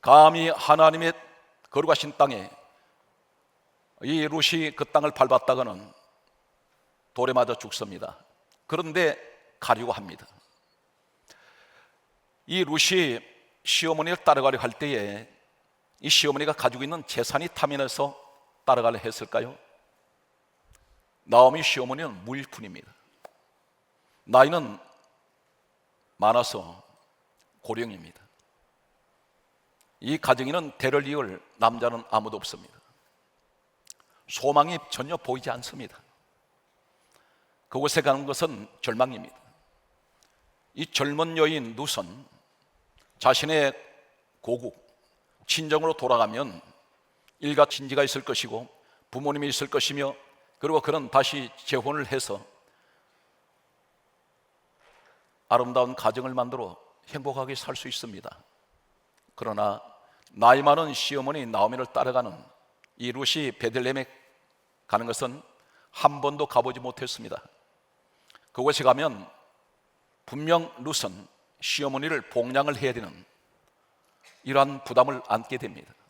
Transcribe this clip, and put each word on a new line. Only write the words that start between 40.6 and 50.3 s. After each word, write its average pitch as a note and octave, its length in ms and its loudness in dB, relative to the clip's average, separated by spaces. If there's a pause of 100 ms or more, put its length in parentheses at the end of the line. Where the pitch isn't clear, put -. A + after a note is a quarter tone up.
이 D#3 100 -8
젊은 D#3 520 -2
여인 D3+ 380 0
룻은 A2+ 500 -8 (920)
자신의 C#3+ 560 2 (680)
고국, - 440 -8 (640)
친정으로 D#3 460 0
돌아가면 A#2 680 0 (800)
일가 D3 260 4
친지가 C#3 380 -2
있을 C3+ 180 -2
것이고 A#2 460 -6 (420)
부모님이 D3 380 -4
있을 C#3 200 -4
것이며 C#3 480 -2 (500)